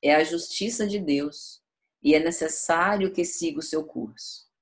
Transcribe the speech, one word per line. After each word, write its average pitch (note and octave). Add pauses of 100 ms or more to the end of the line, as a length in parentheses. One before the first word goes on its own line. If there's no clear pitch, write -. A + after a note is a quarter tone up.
É D3
a D#3
justiça G3
de G3+
Deus, D3 (420)
e C#3+
é D#3
necessário E3+
que F3
siga D#3+
o D3+
seu D#3
curso. - (120)